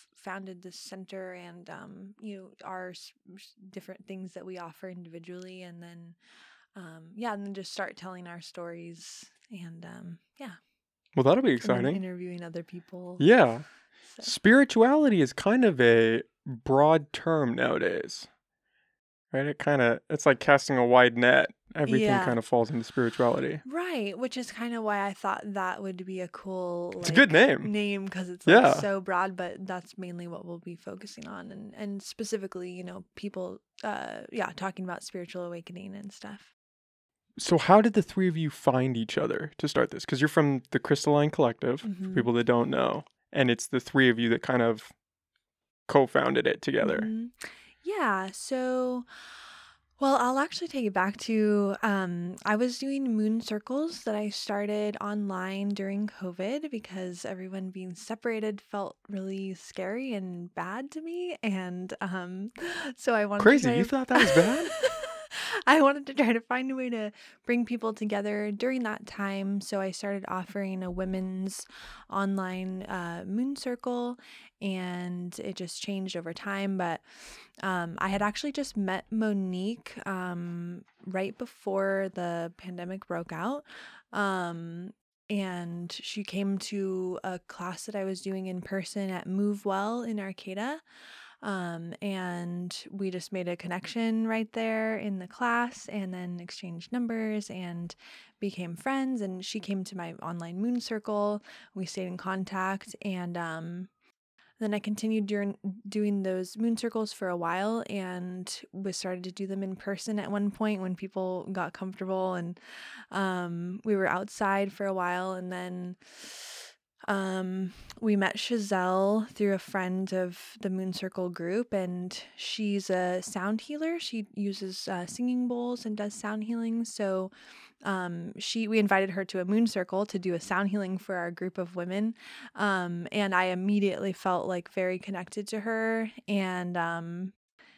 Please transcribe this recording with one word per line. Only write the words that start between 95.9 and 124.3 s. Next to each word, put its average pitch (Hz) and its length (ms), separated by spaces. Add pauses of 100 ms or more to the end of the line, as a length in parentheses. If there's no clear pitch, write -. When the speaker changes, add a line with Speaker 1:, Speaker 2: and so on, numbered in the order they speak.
Speaker 1:
then 180 280
exchanged 175 500
numbers 226 580
and 175 460 (460)
became 175 340
friends, 262 460
and 185 240
she 214 160
came 190 240
to 196 100
my 170 200
online 170 440
moon 240 220
circle. 208 600 (320)
We 190 120
stayed 185 220
in 180 100
contact, 190 760 (100)
and, 180 340
um, 170 500 (720)
then 214 140
I 208 60
continued 214 480
during, 202 300 (300)
doing 202 360
those 185 340
moon 226 180
circles 220 380
for 185 160
a 175 80
while, 190 520
and 180 720 (120)
we 196 180
started 180 320
to 185 80
do 196 160
them 196 160
in 190 140
person 208 420
at - 100
one 202 220
point 214 300
when 185 160
people 185 560
got 175 180
comfortable, 190 640
and, 175 260 (520)
um, 180 760
we 214 100
were 190 140
outside 196 640
for 202 120
a 196 80
while, 180 380
and 185 220
then, 180 420 (1120)
um, 190 640 (280)
we 214 160
met - 180
Chazelle 202 920
through 202 240
a 185 60
friend 185 540
of 180 480
the 196 80
Moon 185 240
Circle 185 360
group, 180 440
and 180 480 (140)
she's 202 540
a 180 320
sound 202 400
healer. 320 380
She 220 360